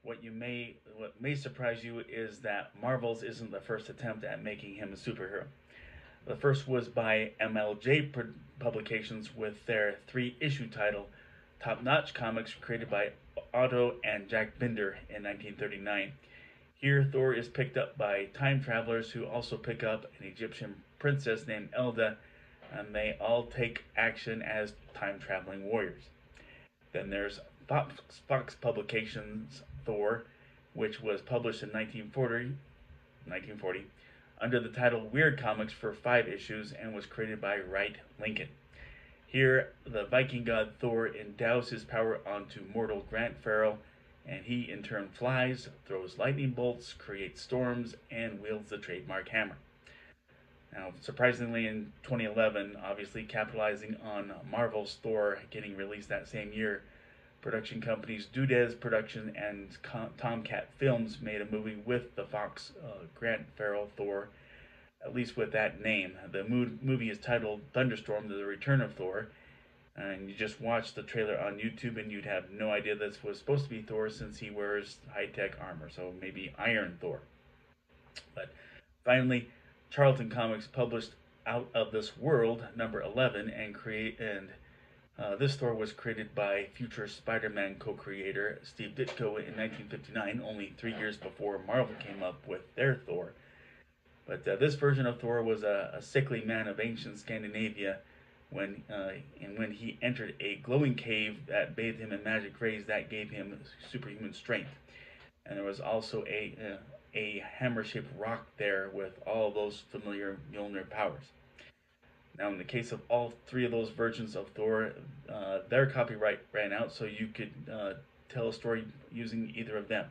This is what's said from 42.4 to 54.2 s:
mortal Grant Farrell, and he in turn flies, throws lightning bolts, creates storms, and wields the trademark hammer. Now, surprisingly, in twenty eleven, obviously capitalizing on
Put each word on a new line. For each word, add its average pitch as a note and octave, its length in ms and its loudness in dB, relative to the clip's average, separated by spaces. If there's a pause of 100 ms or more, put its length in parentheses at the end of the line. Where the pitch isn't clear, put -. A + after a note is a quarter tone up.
mortal G#2+ 380 0
Grant A2+ 320 -2
Farrell, G#2+ 360 6 (480)
and F#2+ 180 -8
he A#2+ 260 -2
in G2+ 120 -8
turn G2+ 260 -4
flies, B2+ 600 2 (180)
throws F#2 320 -4
lightning C#3 320 4
bolts, A#2+ 440 0
creates G2 480 -8
storms, B2 520 0 (160)
and A2+ 300 -4
wields G#2+ 300 -4
the G#2 80 -6
trademark F#2 500 -4
hammer. G#2+ 280 0 (1160)
Now, F#2 280 -8
surprisingly, A#2+ 640 4
in G#2+ 260 -4 (100)
twenty A#2 220 0
eleven, G#2 580 4
obviously G2+ 420 -6
capitalizing G#2+ 800 0
on G2+ 300 -6 (180)